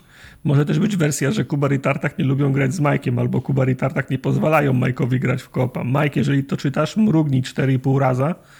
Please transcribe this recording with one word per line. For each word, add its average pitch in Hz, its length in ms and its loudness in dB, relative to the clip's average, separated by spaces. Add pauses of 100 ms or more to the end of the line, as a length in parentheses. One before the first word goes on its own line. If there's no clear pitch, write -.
(440)
Może 143 220 2
też 151 140 0
być 202 180 0
wersja, 143 340 0
że 175 140 -2
Kubar 139 280 0
i 135 60 0
Tartak 139 380 -4
nie - 80 -2
lubią 139 260 2
grać 139 220 0
z 175 80 -2
Mike'iem, 139 380 0
albo 127 220 0
Kubar 131 280 0
i 127 60 2
Tartak 135 340 -4
nie 131 100 -2
pozwalają 139 540 2
Mike'owi 127 460 0
grać 127 220 -2
w - 80 -20
koopa. - 340 -4
Mike, 143 360 0
jeżeli 135 240 2
to 143 140 -6
czytasz, 156 400 -2
mrugnij 156 440 2
cztery 135 320 -2
i 127 60 2
pół 135 200 0
raza 135 360 0 (240)